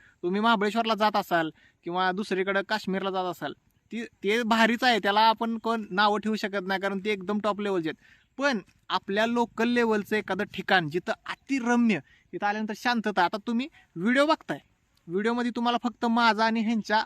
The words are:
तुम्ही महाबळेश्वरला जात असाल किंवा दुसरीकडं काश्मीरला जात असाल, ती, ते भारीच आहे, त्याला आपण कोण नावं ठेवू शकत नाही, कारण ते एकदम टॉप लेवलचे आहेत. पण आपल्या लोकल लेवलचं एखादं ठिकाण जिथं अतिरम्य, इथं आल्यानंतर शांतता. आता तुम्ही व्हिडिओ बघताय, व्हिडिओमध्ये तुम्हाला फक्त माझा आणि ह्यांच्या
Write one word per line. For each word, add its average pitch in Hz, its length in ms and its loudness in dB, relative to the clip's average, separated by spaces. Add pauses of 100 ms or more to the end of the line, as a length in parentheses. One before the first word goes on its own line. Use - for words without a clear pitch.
(240)
तुम्ही 185 180 0
महाबळेश्वरला 226 540 2
जात 214 200 2
असाल 170 340 0 (340)
किंवा 185 280 0
दुसरीकडं 190 580 -2
काश्मीरला 190 420 -4
जात 185 140 -2
असाल, 170 280 -8 (380)
ती, 226 120 -8
ते 220 400 -2
भारीच 226 400 4
आहे, 240 160 4
त्याला 202 220 4
आपण 226 360 2
कोण 226 320 -2
नावं 208 300 2
ठेवू 214 160 -2
शकत 196 320 -6
नाही, 190 120 -2
कारण 196 200 -2
ते 196 100 -4
एकदम 208 300 -2
टॉप 208 220 -2
लेवलचे 185 280 -2
आहेत. - 400 -14 (100)
पण 269 200 0 (300)
आपल्या 196 360 0
लोकल 233 420 -2
लेवलचं 226 480 0
एखादं 202 280 -4 (100)
ठिकाण 180 360 0
जिथं 175 240 -4 (120)
अतिरम्य, 240 760 0 (340)
इथं 180 120 -6
आल्यानंतर 214 320 -2
शांतता. 214 460 0
आता 175 140 0 (100)
तुम्ही 240 200 -2 (280)
व्हिडिओ 247 300 2
बघताय, 294 340 -2 (480)
व्हिडिओमध्ये 233 480 -2
तुम्हाला 240 280 0
फक्त 240 220 -4
माझा 226 400 4
आणि 226 160 0
ह्यांच्या 220 440 0